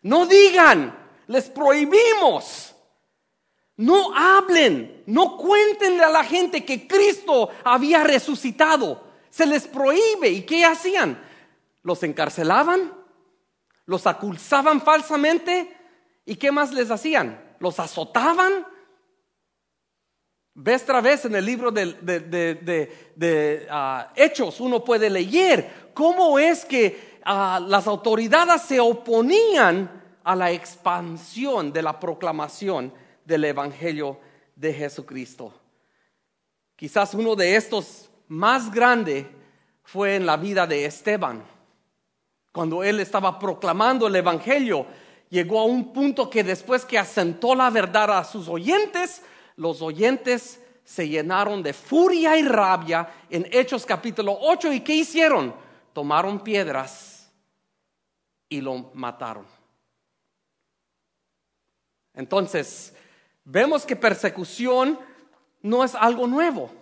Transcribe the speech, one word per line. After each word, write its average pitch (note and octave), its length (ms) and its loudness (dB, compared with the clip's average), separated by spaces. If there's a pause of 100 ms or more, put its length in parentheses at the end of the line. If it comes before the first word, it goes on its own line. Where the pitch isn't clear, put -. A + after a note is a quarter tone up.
"No D4+ 220 2
digan, F4 720 8 (300)
les B3 240 -2
prohibimos. D4+ 1200 2 (1000)
No D#4+ 400 4
hablen, E4 920 4
no C#4 300 2
cuéntenle G4+ 680 2
a D#4 40 6
la D#4 160 2
gente E4+ 400 -2
que - 220 -8
Cristo F4 640 2 (120)
había C#4+ 420 4
resucitado." C4+ 1040 0 (200)
Se D#4+ 160 0
les D4 220 0
prohíbe. E4 600 2
¿Y F#3 140 0
qué E4+ 220 2
hacían? E4 520 0 (680)
Los F3+ 200 -4
encarcelaban, G#3 880 0 (960)
los F3+ 200 -4
acusaban B3+ 760 0
falsamente. D#4+ 960 0 (500)
¿Y G#3+ 80 -10
qué C#4 160 0
más C#4+ 220 0
les A#3+ 180 -2
hacían? G#3+ 680 -4
Los F3 180 -4
azotaban. E4 880 0 (1900)
Vez B3 320 -2
tras B3+ 180 0
vez C4+ 240 2
en G#3+ 100 -4
el F#3+ 100 -2
libro A#3+ 240 -4
de, G3 240 -4
de, F3 260 -6
de, E3 360 -4
de, E3 580 -8
de, D#3 560 -2
ah, C3+ 460 -6
Hechos B3+ 440 0
uno A#3+ 220 -2
puede A3 260 0
leer G3+ 840 0
cómo E4 420 2
es D#4+ 280 2
que, - 600 -2
ah, F#3+ 400 -2
las G3 220 0
autoridades A3+ 760 0
se C4 180 -2
oponían A#3 1400 0
a F3+ 100 -2
la F3+ 160 -2
expansión F3 1200 -6
de D#3+ 100 -6
la D#3 180 -8
proclamación D#3+ 920 -8 (320)
del D3+ 200 -2
evangelio C#3+ 720 -6 (380)
de D3 180 -6
Jesucristo. C3 800 -14 (1200)
Quizás G3 400 -4
uno A3 220 -2
de F#3 180 0
estos - 560 -4 (180)
más A3 420 -2
grande G#3 580 0 (540)
fue G3 320 -4
en F#3 100 -2
la D#3 120 2
vida F#3+ 280 -2
de D3 200 -4
Esteban. D3 600 -6 (1080)
Cuando E3+ 320 -6
él G#3 160 0
estaba F#3+ 380 -2
proclamando G3+ 680 0
el G3 80 0
evangelio, F3+ 720 0 (420)
llegó F3 300 -2
a A3 60 2
un B3 280 -2
punto C4+ 380 -2
que G#3+ 140 0
después A#3+ 400 -2
que A#3+ 120 -4
asentó G3 600 -2
la B3+ 140 2
verdad G#3 480 0
a F3 60 -2
sus F#3 220 -14
oyentes, F4 760 -4 (340)
los D#3+ 260 -6
oyentes A#3 800 -2 (240)
se E3 240 -8
llenaron F#3 520 -2
de D3 120 -6
furia D#4+ 640 2
y D#4 60 2
rabia F#3 720 0 (160)
en F3 220 -6
Hechos B3 340 0
capítulo G3+ 560 -4
ocho. E4 320 0
¿Y B3+ 80 -2
qué D4+ 140 -4
hicieron? D4+ 580 0 (400)
Tomaron D#3+ 460 -2
piedras F3+ 920 -8 (1160)
y D3 120 -8
lo B2+ 340 -10
mataron. A#2+ 500 -12 (2750)
Entonces, F3 800 -6 (500)
vemos B3 400 0
que B3+ 120 -6
persecución A#3+ 1000 -2 (640)
no A#3 200 0
es B3+ 140 -4
algo A#3+ 320 0
nuevo. C4 420 -2 (120)